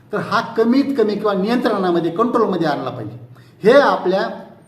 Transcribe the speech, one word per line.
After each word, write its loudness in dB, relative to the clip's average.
तर -4
हा -2
कमीत 0
कमी 2
किंवा 0
नियंत्रणामध्ये, 0
कंट्रोलमध्ये 0
आणला -4
पाहिजे. -12
हे 6
आपल्या 0